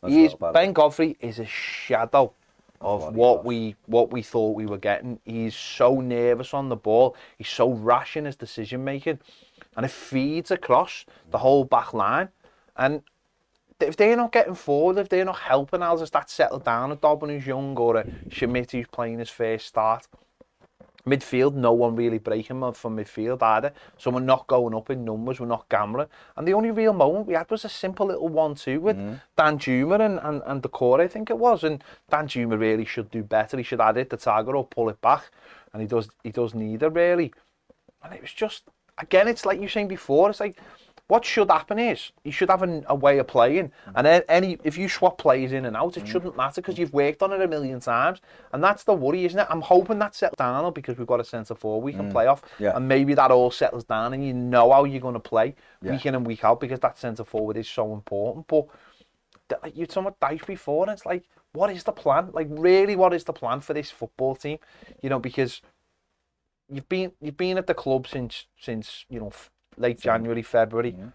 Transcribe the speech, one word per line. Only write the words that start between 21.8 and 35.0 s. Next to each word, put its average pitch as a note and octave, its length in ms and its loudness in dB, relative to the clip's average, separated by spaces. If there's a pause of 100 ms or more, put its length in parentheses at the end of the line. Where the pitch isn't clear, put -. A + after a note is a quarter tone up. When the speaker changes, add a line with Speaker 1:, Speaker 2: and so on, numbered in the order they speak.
Speaker 2:
really A#2 220 0
breaking A2 420 -6
them B2 140 -6
from A2 220 -10
midfield A2 460 -4
either. A2+ 300 2 (240)
So - 140 -4
we're B2+ 100 -2
not C3 260 2
going A#2+ 280 2
up A2 160 -8
in B2+ 140 -6
numbers, A2+ 360 -6
we're A#2+ 60 -8
not A#2 240 -6
gambling. A2 380 -2 (280)
And D#3 100 -4
the F#3 80 2
only A3 160 0
real A3 220 2
moment F3+ 340 2
we F#3 80 -4
had E3 160 -2
was A3 140 -4
a G#3+ 40 -10
simple F#3+ 380 -4
little F3 220 -4
one-two D3+ 520 -2
with G3 180 0
Speaker 1:
Mm. G#2+ 220 -10 (160)
Speaker 2:
Danjuma D3+ 680 2
and, G3 140 0
and, D3+ 260 -6
and C3+ 180 -6
Doucouré, B2+ 380 2
I F3+ 80 4
think A3 220 -8
it A3+ 80 -2
was. A3 260 4
And D3+ 180 -2 (300)
Danjuma B2 460 -2
really A2 260 2
should A2 260 -8
do A2+ 120 -8
better. A2 340 -2
He B2+ 60 -6
should A#2 180 -6
add A2 160 4
it, C3 140 -4
the A#2 80 -6
target, A2 360 0
or C3+ 120 -2
pull A2+ 240 -2
it G2+ 100 -12